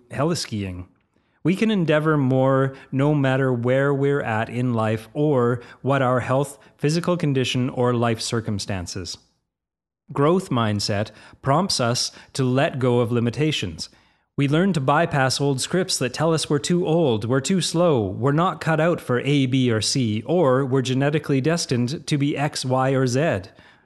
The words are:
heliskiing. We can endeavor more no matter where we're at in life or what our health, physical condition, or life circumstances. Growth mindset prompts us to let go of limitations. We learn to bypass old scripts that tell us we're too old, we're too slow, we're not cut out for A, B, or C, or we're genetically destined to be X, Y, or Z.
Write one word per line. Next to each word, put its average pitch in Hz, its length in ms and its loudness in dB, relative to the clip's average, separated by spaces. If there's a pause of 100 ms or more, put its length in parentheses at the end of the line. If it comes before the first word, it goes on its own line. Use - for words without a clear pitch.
(120)
heliskiing. 107 760 -4 (580)
We 175 120 2
can 220 160 0
endeavor 156 460 2
more 131 580 2 (160)
no 143 240 2
matter 135 360 2
where 127 400 0
we're 143 300 0
at 110 260 -2
in 120 280 -2
life 110 360 -2
or 127 500 2 (200)
what 135 220 2
our 127 160 2
health, 131 400 -2 (180)
physical 170 400 0
condition, 131 540 0
or 123 240 2
life 117 260 0
circumstances. 98 960 -6 (960)
Growth 165 380 2
mindset 107 580 0 (320)
prompts 165 380 0
us 120 320 -2 (220)
to 135 100 -2
let 135 340 0
go 123 220 2
of 117 120 0
limitations. 120 800 -2 (480)
We 143 100 0
learn 170 260 2
to 160 80 0
bypass 143 600 2
old 139 200 0
scripts 180 360 -2
that 123 160 -2
tell 160 180 0
us 156 160 -2
we're 147 120 0
too 175 260 0
old, 143 400 2
we're 131 160 0
too 190 180 0
slow, 156 460 2
we're 110 260 -2
not 160 300 0
cut 160 180 0
out 160 220 0
for 123 200 0
A, 139 260 2
B, 123 240 2
or 110 100 0
C, 110 460 -2
or 143 360 4
we're 135 200 0
genetically 139 580 0
destined 135 640 -2
to 151 140 -2
be 143 180 -2
X, 143 260 -4
Y, 131 280 0
or 131 160 2
Z. 127 340 0 (440)